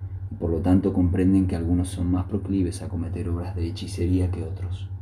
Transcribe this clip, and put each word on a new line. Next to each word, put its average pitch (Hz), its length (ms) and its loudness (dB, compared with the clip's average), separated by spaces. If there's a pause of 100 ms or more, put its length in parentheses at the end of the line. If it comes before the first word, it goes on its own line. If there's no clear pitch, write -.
(320)
y - 40 -10
por 82 140 -2
lo 80 120 0
tanto 92 320 4
comprenden 92 520 4
que 87 100 0
algunos 87 340 0
son 90 200 -2
más 90 160 2
proclives 92 560 -2
a 85 80 -8
cometer 87 400 -4
obras 85 260 -2
de 85 120 -2
hechicería 90 640 0
que 82 120 -4
otros, - 460 -6 (120)